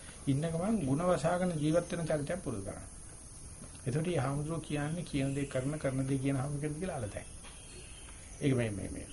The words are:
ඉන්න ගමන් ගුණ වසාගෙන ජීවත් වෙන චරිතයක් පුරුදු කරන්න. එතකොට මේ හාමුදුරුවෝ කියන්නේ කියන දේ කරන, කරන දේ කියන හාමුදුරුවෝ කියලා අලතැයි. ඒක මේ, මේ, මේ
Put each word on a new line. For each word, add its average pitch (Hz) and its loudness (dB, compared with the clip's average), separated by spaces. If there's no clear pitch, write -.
ඉන්න 139 4
ගමන් 165 2
ගුණ 139 4
වසාගෙන 180 6
ජීවත් 156 4
වෙන 165 0
චරිතයක් 156 2
පුරුදු 110 -2
කරන්න. - -8
එතකොට 147 0
මේ 170 2
හාමුදුරුවෝ 147 0
කියන්නේ 151 -2
කියන 139 0
දේ 139 0
කරන, 135 0
කරන 135 0
දේ 135 2
කියන 139 2
හාමුදුරුවෝ 147 -2
කියලා 180 -2
අලතැයි. 107 -4
ඒක 143 4
මේ, 120 2
මේ, 92 -4
මේ 95 -8